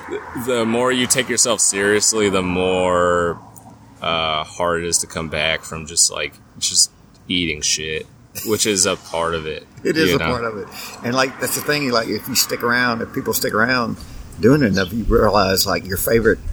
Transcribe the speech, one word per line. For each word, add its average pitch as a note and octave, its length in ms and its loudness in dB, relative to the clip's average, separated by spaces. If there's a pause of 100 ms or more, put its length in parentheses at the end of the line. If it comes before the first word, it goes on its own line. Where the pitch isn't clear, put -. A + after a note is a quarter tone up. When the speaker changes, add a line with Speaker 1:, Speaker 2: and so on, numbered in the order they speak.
(480)
Speaker 1:
the A#2+ 180 0
more A#2+ 280 2
you B2+ 120 0
take B2+ 220 0
yourself A#2 320 0
seriously, G#2 680 2
the F#2+ 120 2
more, F2+ 960 2 (640)
uh, D#2+ 440 -2
hard E2+ 380 -2
it E2+ 40 -6
is E2+ 120 0
to - 80 -6
come E2 200 -6
back D#2 360 -2
from D#2+ 240 -10
just, E2 220 0
like, D2+ 240 -6 (240)
just - 320 0 (380)
eating E2+ 340 -2
shit, D#2 460 -4 (380)
which G#2+ 200 0
is G2 200 2
a F#2 100 2
part E2 400 -2
of D#2+ 100 -6
it, D#2 200 -8 (180)
Speaker 2:
It D3+ 140 0
is D#3+ 120 4
Speaker 1:
you - 60 2
Speaker 2:
a - 40 0
Speaker 1:
know? - 60 -2
Speaker 2:
part A#2+ 200 -2
of A2 120 -6
it. F#2 100 -10 (360)
And, A#2+ 120 -2
like, C3 240 0
that's B2+ 160 -4
the - 60 -4
thing, D3 300 0
like, A2+ 160 2
if G2+ 200 -4
you B2+ 80 -4
stick - 280 0
around, A#2+ 380 2
if - 120 -8
people A#2+ 200 -2
stick B2 200 0
around A2+ 440 2 (420)
doing C3 220 6
it C3 60 6
enough, F#2+ 260 2
you A2+ 120 -2
realize, G2 600 4
like, E2+ 180 -2
your F#2 120 -6
favorite A2+ 420 4 (140)